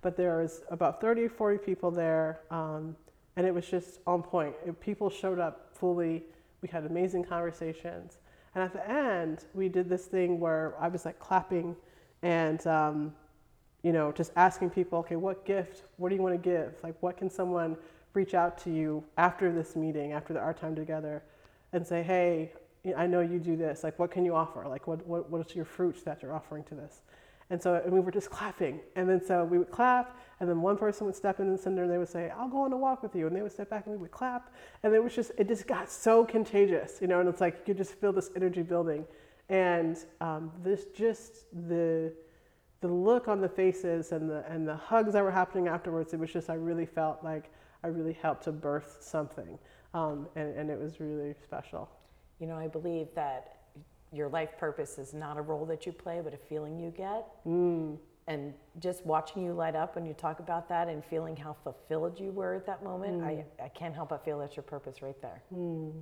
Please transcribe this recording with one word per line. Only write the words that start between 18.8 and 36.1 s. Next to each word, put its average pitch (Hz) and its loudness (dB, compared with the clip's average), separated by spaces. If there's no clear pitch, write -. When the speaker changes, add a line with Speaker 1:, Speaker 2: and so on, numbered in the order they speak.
Speaker 1:
after 175 6
this 165 -2
meeting, 151 -2
after 147 -6
the, 160 -2
our 160 0
time 160 -4
together, 156 -4
and 170 0
say, 170 0
'Hey, 175 2
I 165 2
know 175 4
you 175 2
do 165 0
this. 160 -2
Like, 156 -4
what 175 2
can 180 2
you 175 2
offer? 160 0
Like, 135 -6
what, 170 -4
what, 170 -4
what 165 -2
is - -18
your 165 -4
fruit - -2
that 147 -8
you're 135 -8
offering 151 -8
to - -14
this?'" 147 -16
And 175 -2
so, 180 4
and 180 2
we 185 8
were 180 4
just 196 -2
clapping. 165 -4
And 185 2
then 185 6
so 175 4
we 175 4
would - 2
clap, 247 4
and 180 -2
then 170 2
one 196 4
person 208 0
would 190 -4
step 196 0
in 196 2
the 185 2
center, 185 0
and 180 2
they 175 2
would 175 0
say, 170 -4
"I'll 254 -6
go 269 0
on 269 2
a 254 0
walk 262 0
with 208 -6
you." 160 0
And 160 0
they 190 -2
would 208 -4
step 202 -10
back, 208 -6
and 214 -6
we 202 -8
would 170 -12
clap. 247 -6
And 214 8
it 220 10
was 240 0
just, 233 -2
it 202 4
just 220 0
got 180 -2
so 226 8